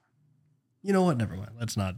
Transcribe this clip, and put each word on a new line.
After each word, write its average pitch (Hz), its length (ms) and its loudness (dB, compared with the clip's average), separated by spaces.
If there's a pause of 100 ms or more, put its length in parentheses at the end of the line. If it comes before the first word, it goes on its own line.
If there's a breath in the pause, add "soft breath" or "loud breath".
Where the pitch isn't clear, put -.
(840)
you 196 100 0
know 190 100 6
what? 175 140 4
Never 107 200 -2
mind. 98 220 -10
Let's 113 180 -4
not. 95 220 0